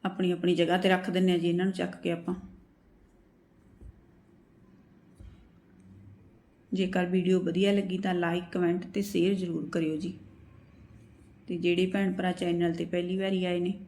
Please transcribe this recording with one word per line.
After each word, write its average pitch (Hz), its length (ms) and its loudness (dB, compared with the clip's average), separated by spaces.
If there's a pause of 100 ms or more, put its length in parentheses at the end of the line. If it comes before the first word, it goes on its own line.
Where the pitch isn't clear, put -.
ਆਪਣੀ 185 280 0
ਆਪਣੀ 175 240 0
ਜਗ੍ਹਾ 170 220 2
'ਤੇ 185 120 2
ਰੱਖ 185 200 2
ਦਿੰਦੇ 180 220 2
ਹਾਂ 170 80 4
ਜੀ 170 100 0
ਇਹਨਾਂ 175 160 2
ਨੂੰ 190 80 0
ਚੱਕ 180 280 -4
ਕੇ 170 100 -2
ਆਪਾਂ। 170 220 -4 (4000)
ਜੇਕਰ 185 340 0
ਵੀਡੀਓ 185 340 4
ਵਧੀਆ 185 340 2
ਲੱਗੀ 190 240 0
ਤਾਂ 190 160 -2
ਲਾਈਕ, 175 300 0 (100)
ਕੁਮੈਂਟ 175 320 0
ਤੇ - 160 -4
ਸ਼ੇਅਰ 196 320 0
ਜ਼ਰੂਰ 165 360 -4
ਕਰਿਓ 156 260 -2
ਜੀ। 175 180 -6 (1300)
ਤੇ 180 100 -4
ਜਿਹੜੇ 175 300 4
ਭੈਣ 190 260 0
ਭਰਾ 185 180 0
ਚੈਨਲ 170 440 0
'ਤੇ 170 100 -4
ਪਹਿਲੀ 180 320 -2
ਵਾਰੀ 190 280 0
ਆਏ 180 140 0
ਨੇ 180 140 0 (140)